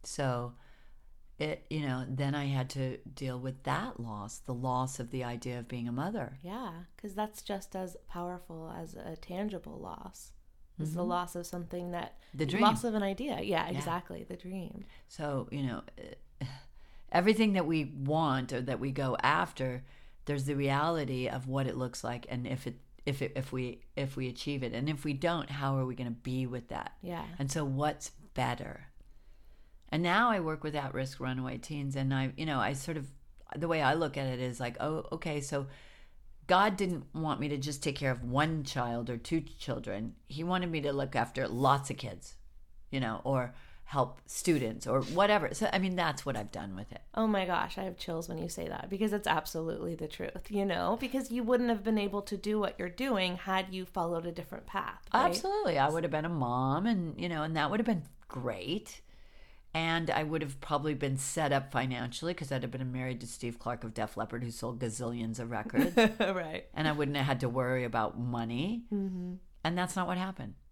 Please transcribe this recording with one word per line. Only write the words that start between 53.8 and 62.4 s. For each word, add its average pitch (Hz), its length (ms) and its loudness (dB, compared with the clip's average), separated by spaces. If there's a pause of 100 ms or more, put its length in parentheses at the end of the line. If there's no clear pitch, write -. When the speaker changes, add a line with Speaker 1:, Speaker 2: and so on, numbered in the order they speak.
Speaker 2:
followed 170 420 0
a 175 60 -2
different - 340 -10
path, - 360 -4 (100)
right? 254 140 8
Speaker 1:
Absolutely. 349 520 4
I 139 100 6
would 165 160 2
have 147 80 0
been 151 120 2
a 170 40 0
mom 135 580 4
and, 180 340 2
you 175 80 0
know, 160 140 0
and 160 140 0
that 151 160 4
would 220 80 4
have 226 60 4
been 180 180 2 (240)
great. 127 720 -4 (720)
And 165 380 2
I 156 140 4
would 156 180 0
have 135 180 -6
probably 147 340 2
been 135 220 2
set 143 360 2
up 135 180 2
financially 127 640 0
'cause 139 160 -6